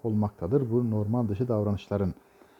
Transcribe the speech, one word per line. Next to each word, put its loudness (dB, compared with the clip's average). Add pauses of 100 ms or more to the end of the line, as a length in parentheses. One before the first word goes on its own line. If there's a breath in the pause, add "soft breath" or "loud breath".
olmaktadır 0
bu 2
normal 0
dışı -2
davranışların. 0 (460 soft breath)